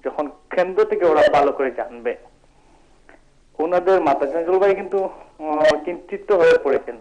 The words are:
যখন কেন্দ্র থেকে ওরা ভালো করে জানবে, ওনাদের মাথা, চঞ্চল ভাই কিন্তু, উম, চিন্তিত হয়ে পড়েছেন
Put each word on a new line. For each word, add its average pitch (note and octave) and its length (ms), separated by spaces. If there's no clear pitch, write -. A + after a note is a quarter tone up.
যখন C#3+ 220
কেন্দ্র F3+ 580
থেকে F3 200
ওরা D3+ 260
ভালো C#3+ 200
করে C3 200
জানবে, A#2+ 440
ওনাদের F3+ 420
মাথা, C#3 180
চঞ্চল E3 400
ভাই G3 160
কিন্তু, F#3+ 340
উম, D#3 220
চিন্তিত F3 460
হয়ে E3+ 220
পড়েছেন - 380